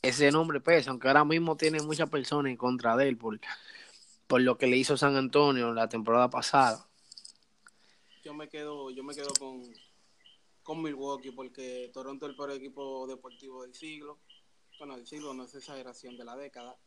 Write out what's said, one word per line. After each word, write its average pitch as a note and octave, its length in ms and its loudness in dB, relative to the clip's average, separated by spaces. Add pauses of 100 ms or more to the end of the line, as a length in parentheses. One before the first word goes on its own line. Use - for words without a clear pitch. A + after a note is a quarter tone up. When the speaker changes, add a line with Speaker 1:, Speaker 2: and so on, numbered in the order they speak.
Speaker 1:
ese C#3 280 4
nombre D#3 300 2
pesa, D#3 300 4
aunque B2+ 180 -2
ahora C#3+ 160 8
mismo D#3+ 320 2
tiene D#3 240 2
muchas D#3 300 -2
personas C#3+ 400 0
en A#2+ 80 -8
contra B2 380 2
de C#3 120 4
él A#2+ 80 0
por, A2 240 -6 (880)
por B2+ 160 4
lo B2+ 160 4
que C3+ 80 2
le B2+ 100 4
hizo C3 220 2
San C#3+ 180 4
Antonio C3+ 560 4
la A2+ 160 0
temporada A#2 400 4
pasada. B2 580 2 (1400)
Speaker 2:
Yo D3+ 120 -16
me D3+ 160 -14
quedo, D3 400 -10
yo C3 120 -12
me C#3+ 120 -10
quedo C#3+ 240 -8
con, C3 240 -6 (1000)
con D#3+ 200 -8
Milwaukee C#3 480 -6
porque B2+ 640 -12
Toronto C3+ 320 -12
es C#3 40 -10
el C3+ 60 -18
peor C#3+ 160 -10
equipo C3+ 540 -10
deportivo B2+ 560 -18
del B2+ 120 -20
siglo. D3+ 440 -16 (600)
Bueno, C#3 180 -14
del A#2+ 100 -18
siglo D3+ 280 -12
no C3 100 -12
es B2 100 -20
exageración, B2+ 640 -18
de A#2+ 80 -18
la A#2+ 120 -16
década. B2 400 -16 (100)